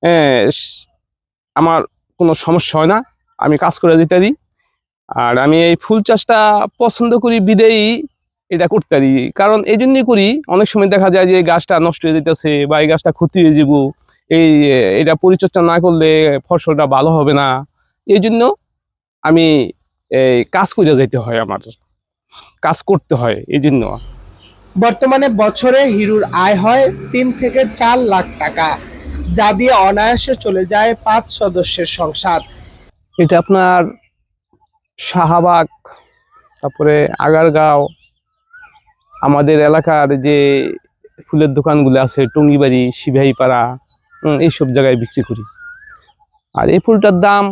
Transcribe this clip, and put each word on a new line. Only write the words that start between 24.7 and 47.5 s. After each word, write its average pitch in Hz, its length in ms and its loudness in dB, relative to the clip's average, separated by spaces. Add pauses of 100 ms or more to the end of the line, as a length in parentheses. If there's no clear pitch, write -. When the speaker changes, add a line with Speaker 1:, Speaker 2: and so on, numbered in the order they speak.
Speaker 2:
বর্তমানে 262 500 0 (160)
বছরে 254 380 0 (140)
হিরুর 208 300 0 (200)
আয় 202 120 2
হয় 233 280 2 (260)
তিন 254 160 -2 (120)
থেকে 254 220 -2 (140)
চার 247 240 0 (140)
লাখ 185 140 0 (120)
টাকা, 156 300 -4 (640)
যা 208 200 2
দিয়ে 247 220 2 (140)
অনায়াসে 226 440 0 (120)
চলে 190 220 -2
যায় 214 240 0 (140)
পাঁচ 220 200 0 (140)
সদস্যের 180 500 -4 (100)
সংসার। 165 420 -4 (800)
Speaker 1:
এটা 170 200 2
আপনার 185 420 2 (1160)
শাহবাগ, 170 680 0 (960)
তারপরে 147 320 -2 (240)
আগারগাঁও, 156 640 2 (1300)
আমাদের 143 460 0
এলাকার 151 460 2 (160)
যে 147 160 0 (840)
ফুলের 151 340 0
দোকানগুলো 139 480 2
আছে, 135 140 -4 (120)
টঙ্গিবাড়ি, 143 500 2 (140)
সিপাহীপাড়া, 131 680 0 (600)
হুম, 151 180 0
এইসব 160 340 -2
জায়গায় 131 260 2
বিক্রি 117 280 -6
করি। 113 160 -8 (1080)
আর - 140 -2
এই 175 120 2
ফুলটার 208 400 2
দাম 202 320 2